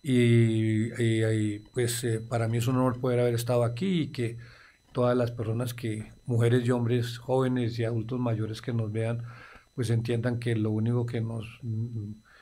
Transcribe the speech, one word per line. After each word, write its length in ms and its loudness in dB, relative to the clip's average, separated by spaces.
Y, 1000 4
y, 220 2
y, 340 0
pues, 300 -2
eh, 160 0
para 280 -2
mí 80 0
es 120 0
un 80 2
honor 240 2
poder 200 0
haber 140 2
estado 300 2
aquí 380 0
y 100 -2
que 260 -4
todas 220 2
las 160 2
personas 440 -4
que, 360 -6
mujeres 400 4
y 60 2
hombres, 480 0
jóvenes 600 0
y 60 0
adultos 360 -2
mayores 420 -2
que 100 -6
nos 200 -2
vean, 320 -2
pues 160 -2
entiendan 480 0
que 160 -2
lo 160 0
único 340 0
que 160 -4
nos, 420 -8
mm, 500 -6